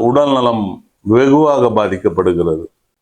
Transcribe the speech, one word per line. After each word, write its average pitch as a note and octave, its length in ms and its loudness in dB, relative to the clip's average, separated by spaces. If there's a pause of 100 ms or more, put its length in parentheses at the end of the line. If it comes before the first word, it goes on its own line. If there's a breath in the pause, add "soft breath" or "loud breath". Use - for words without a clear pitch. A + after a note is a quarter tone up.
உடல் C#3 260 2
நலம் A#2 320 -2 (400)
வெகுவாக C#3 640 2
பாதிக்கப்படுகிறது. F2+ 920 -2 (380)